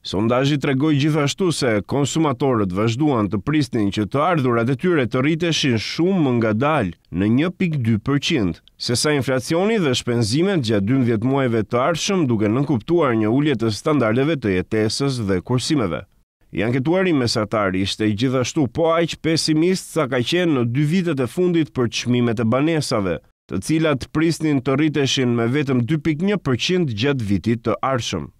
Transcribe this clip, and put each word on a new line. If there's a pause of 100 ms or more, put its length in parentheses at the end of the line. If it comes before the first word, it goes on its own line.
Sondazhi
tregoi
gjithashtu
se (120)
konsumatorët
vazhduan
të
prisnin
që
të
ardhurat
e
tyre
të
rriteshin
shumë
më
ngadalë, (180)
në
një (100)
pikë
dy (120)
përqind. (180)
Se
sa
inflacioni
dhe
shpenzimet
gjatë
dymbëdhjetë
muajve
të
ardhshëm,
duke
nënkuptuar
një
ulje
të
standardeve
të
jetesës
dhe
kursimeve. (500)
I
anketuari
mesatar
ishte
gjithashtu
po
aq
pesimist
sa
ka
qenë
në
dy
vitet
e
fundit
për
çmimet
e
banesave, (320)
të
cilat
prisnin
të
rriteshin
me
vetëm
dy
pikë
një
përqind
gjatë
vitit
të
ardhshëm.